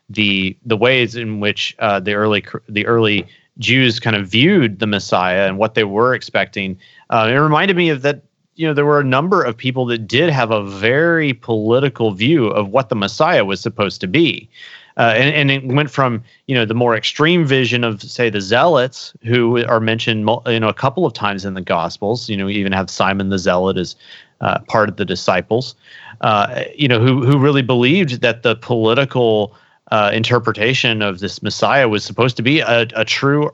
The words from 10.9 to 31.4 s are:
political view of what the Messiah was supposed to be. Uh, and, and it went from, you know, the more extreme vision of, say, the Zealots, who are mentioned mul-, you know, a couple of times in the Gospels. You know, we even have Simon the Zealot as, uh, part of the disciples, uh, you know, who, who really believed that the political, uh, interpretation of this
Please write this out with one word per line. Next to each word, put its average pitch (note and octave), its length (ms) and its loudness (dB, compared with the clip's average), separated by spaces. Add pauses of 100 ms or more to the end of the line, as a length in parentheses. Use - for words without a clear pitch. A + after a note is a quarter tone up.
political A#2 760 0
view A#2 360 2
of G2+ 220 -2
what A#2+ 200 0
the B2 60 -2
Messiah A#2 500 2
was F#2+ 160 -4
supposed G2 400 -4
to G2+ 60 -6
be. B2 420 0 (480)
Uh, A#2 180 4
and, C#3 180 2
and D3 160 2
it C3 240 -2
went C#3+ 160 2
from, A#2+ 320 0 (260)
you C3+ 80 -2
know, A#2 100 2
the G#2+ 80 -2
more A#2+ 200 2
extreme D#3+ 520 2
vision B2 400 2
of, G#2+ 160 -4
say, - 280 -2
the G#2 120 -4
Zealots, B2+ 720 0 (100)
who A#2+ 420 2
are A#2 140 2
mentioned A2+ 460 -2
mul-, A2+ 200 0
you A2+ 140 0
know, A2 80 0
a G#2+ 60 0
couple C3 320 -2
of A#2+ 80 -2
times G2+ 320 -4
in G2 80 -6
the F#2 80 -8
Gospels. F#2+ 680 -4
You G#2+ 60 -4
know, G2 120 -4
we G2+ 80 -2
even G2 180 -2
have F#2+ 160 -2
Simon G2 400 0
the G2 100 0
Zealot F#2 380 0
as, F2 180 -6 (460)
uh, - 260 -2
part G#2+ 220 0
of F#2 80 -10
the G2+ 80 -4
disciples, F#2+ 720 -2 (440)
uh, G#2 440 0 (120)
you D3 140 0
know, A#2+ 100 2
who, B2+ 260 2
who C#3+ 120 4
really C#3 240 2
believed B2+ 580 0
that A#2 240 -6
the A2+ 140 0
political, A2+ 960 0 (360)
uh, G#2 220 2
interpretation A2+ 880 0
of G2 180 -4
this G2 220 -8